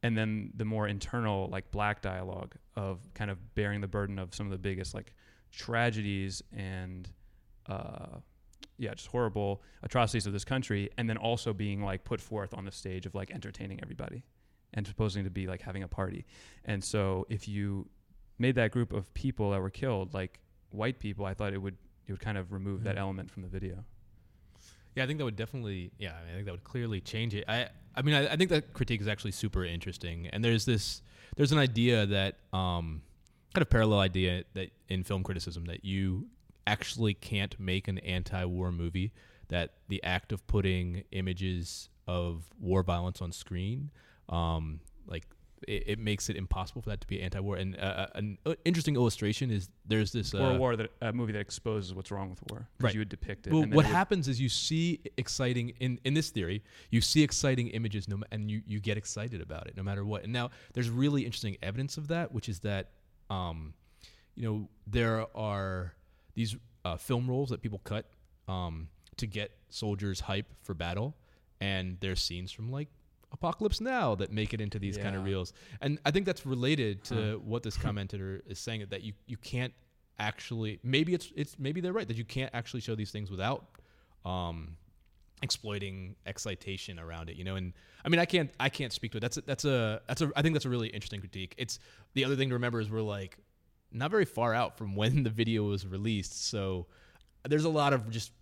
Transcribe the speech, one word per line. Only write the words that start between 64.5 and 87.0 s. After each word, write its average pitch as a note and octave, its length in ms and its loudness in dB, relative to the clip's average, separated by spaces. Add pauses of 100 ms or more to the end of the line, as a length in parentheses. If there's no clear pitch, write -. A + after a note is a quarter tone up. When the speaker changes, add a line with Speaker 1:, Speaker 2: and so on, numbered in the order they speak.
Speaker 2:
there A2+ 380 4 (100)
are G2 580 -2 (420)
these, G#2+ 200 0 (300)
uh, F2 100 0
film B2 340 0
rolls C3 200 0
that A#2+ 120 -2
people G#2 180 -4
cut, A2 260 -4 (420)
um, E2+ 400 -4 (300)
to A#2 100 -4
get G#2 240 -4 (160)
soldiers G2+ 540 -2
hype G2 260 -2 (160)
for - 100 -6
battle, F2+ 440 -2 (420)
and F#2 400 -2
there's F#2 220 0
scenes F2+ 320 -4
from, A2+ 180 -6
like, C#3+ 160 -4 (440)
Apocalypse F#3 480 2
Now A3 360 2
that G2 160 -2
make G#2+ 240 0
it G#2+ 60 -2
into G#2 180 -2
these G2 180 -2
kind G2+ 180 -2
of F#2+ 60 -2
Speaker 1:
Yeah. G2 120 0
Speaker 2:
reels. F#2 200 -2 (280)
And C#3+ 220 0
I D3 60 4
think F#3 160 2
that's F#3+ 220 -2
related B2 640 0
to A#2+ 40 -2 (180)
Speaker 1:
Huh. A2 60 -4 (120)
Speaker 2:
what A#2 100 -2
this A2 160 -4
Speaker 1:
<laughs> - 100 0
Speaker 2:
commentator G2 600 -4
is G2 120 -8
saying, A2 300 -6
that G2 140 -6
you, G#2 100 -8 (140)
you A#2 100 -8
can't B2 360 -4 (440)
actually, G#2+ 640 -4
maybe D3 320 4
it's, - 220 -2
it's, - 240 -4
maybe D3 220 -2
they're F3+ 120 -2
right, G#3+ 140 -2
that A2 100 -2
you A2+ 80 -2
can't C3 300 -2
actually A#2+ 260 -6
show A2+ 140 -2
these G#2+ 160 -2
things G#2 180 -6
without, G2 380 -2 (580)
um, E2+ 520 -4 (640)
exploiting G2 720 -4 (100)
excitation F#2+ 720 -6
around E2 320 -10